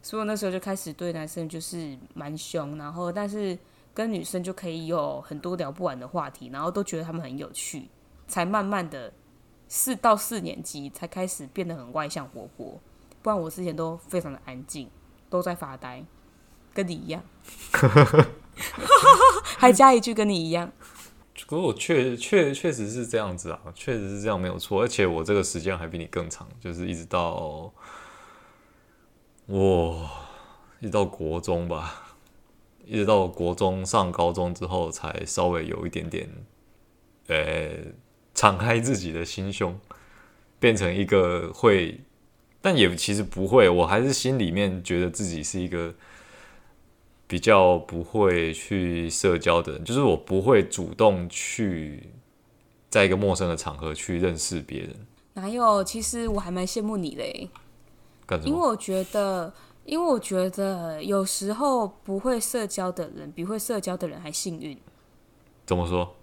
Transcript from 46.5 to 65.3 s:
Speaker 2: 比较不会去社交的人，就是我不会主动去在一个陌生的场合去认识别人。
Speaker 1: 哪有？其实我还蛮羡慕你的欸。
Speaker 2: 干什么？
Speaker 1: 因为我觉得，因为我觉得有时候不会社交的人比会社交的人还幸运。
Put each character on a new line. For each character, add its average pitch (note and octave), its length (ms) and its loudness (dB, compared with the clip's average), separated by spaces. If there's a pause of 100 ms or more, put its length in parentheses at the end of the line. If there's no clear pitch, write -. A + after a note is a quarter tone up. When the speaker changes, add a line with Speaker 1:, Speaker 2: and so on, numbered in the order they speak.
Speaker 2:
比 F2+ 100 -4
较 F#2 400 8
不 E2+ 240 -6
会 E2+ 520 2
去 E2+ 560 -2
社 F2 280 2
交 E2+ 240 4
的 D#2+ 120 -6
人， D#2+ 100 -10
就 G2 100 -4
是 C3+ 80 2
我 G#2+ 140 6
不 F#2+ 260 -2
会 G#2+ 220 6
主 - 300 -6
动 F#2+ 340 4
去 E2 840 -6 (760)
在 G#2 140 6
一 F#2+ 60 6
个 F#2 80 4
陌 G2 180 2
生 F2 140 0
的 E2 80 -2
场 D2 200 -8
合 D#2 160 -6
去 F2 240 -4
认 F2 200 2
识 D#2 240 -4
别 C#2 200 -10
人。 - 240 -14 (280)
Speaker 1:
哪 F#3+ 160 -10
有？ A3 340 4
其 A3 180 -6
实 A#3 280 -4
我 G3+ 100 -2
还 F#3+ 100 -8
蛮 F3+ 160 -2
羡 G#3+ 160 -4
慕 G#3+ 140 -4
你 F3 200 -4
的 - 80 -8
欸。 - 260 -10 (760)
Speaker 2:
干 F2 160 -2
什 D#2 60 -4
么？ C#4+ 60 0
Speaker 1:
因 E4 40 0
为 F4 100 2
我 A3+ 80 2
觉 F#3+ 300 -2
得， F#3+ 460 -2 (320)
因 D#4 160 -4
为 F4 120 0
我 B3+ 60 4
觉 F#3 340 -2
得 E3+ 520 -4
有 G3 220 0
时 G3 260 -4
候 B3 340 2 (200)
不 G3 120 -4
会 B3 220 0
社 A3 260 -2
交 F#3 240 -4
的 F3 200 -6
人 D3 220 -14
比 E3+ 120 -8
会 G#3 160 -6
社 G#3+ 220 -4
交 F3+ 160 -4
的 F3 100 -4
人 D#3 140 -10
还 D3+ 100 -12
幸 E3 300 -6
运。 D3 180 -12 (840)